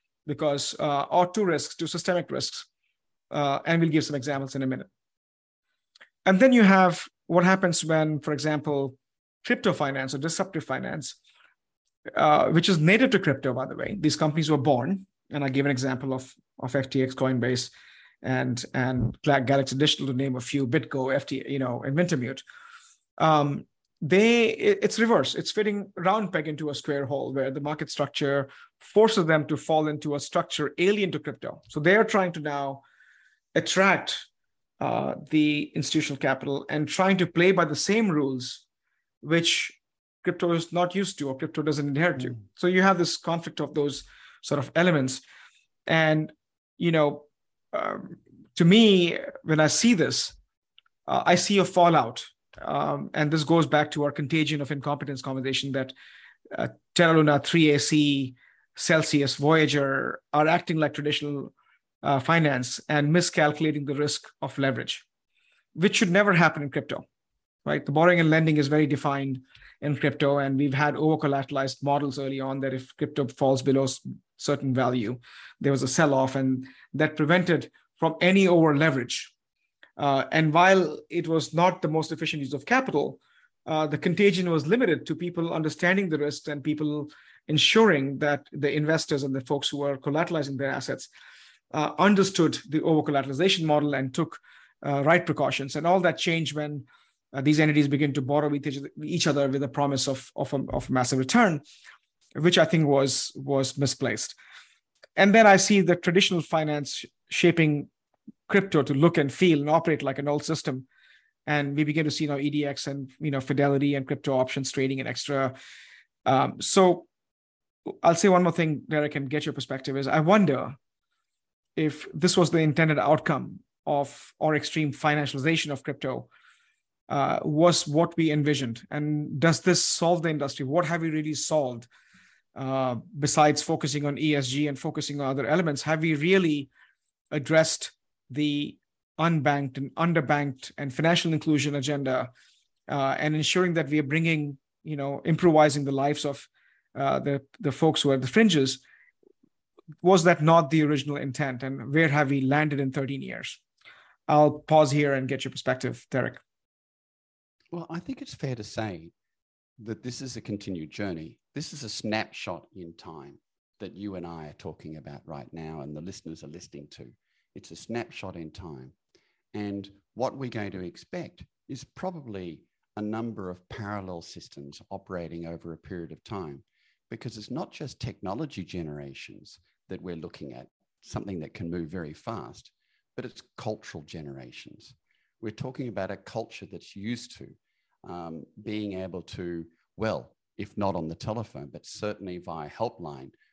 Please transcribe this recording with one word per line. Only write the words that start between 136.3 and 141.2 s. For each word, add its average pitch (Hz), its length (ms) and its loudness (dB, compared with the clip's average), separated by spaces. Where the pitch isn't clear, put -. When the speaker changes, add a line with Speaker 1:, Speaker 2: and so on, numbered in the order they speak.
Speaker 1:
addressed 151 600 0
the 147 460 -4
unbanked 147 580 2
and 135 180 -8
underbanked 147 800 0
and 139 160 -8
financial 165 380 2